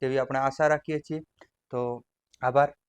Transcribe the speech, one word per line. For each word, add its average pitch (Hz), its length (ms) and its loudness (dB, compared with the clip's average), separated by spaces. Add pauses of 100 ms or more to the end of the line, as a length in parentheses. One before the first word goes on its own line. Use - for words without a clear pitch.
તેવી 135 180 0
આપણે 131 200 -2
આશા 135 280 0
રાખીએ 151 340 0
છીએ. 156 200 -8 (500)
તો 123 320 -4 (400)
આભાર. 139 320 2 (140)